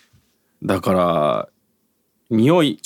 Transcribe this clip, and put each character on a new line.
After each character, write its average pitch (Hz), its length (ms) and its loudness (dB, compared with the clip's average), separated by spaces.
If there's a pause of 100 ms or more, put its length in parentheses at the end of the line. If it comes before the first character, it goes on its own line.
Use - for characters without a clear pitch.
(640)
だ 98 160 -2
か 98 140 -2
ら、 82 560 0 (800)
匂 139 340 2
い、 139 220 -4